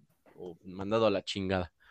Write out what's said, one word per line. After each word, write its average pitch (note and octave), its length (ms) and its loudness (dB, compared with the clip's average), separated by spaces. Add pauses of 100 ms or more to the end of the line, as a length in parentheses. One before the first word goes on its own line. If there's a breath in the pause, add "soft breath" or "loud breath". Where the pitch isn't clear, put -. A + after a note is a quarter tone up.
(360)
o F2+ 280 -14
mandado G2 440 2
a G#2 40 6
la F#2+ 120 0
chingada. F#2+ 500 -2 (180 soft breath)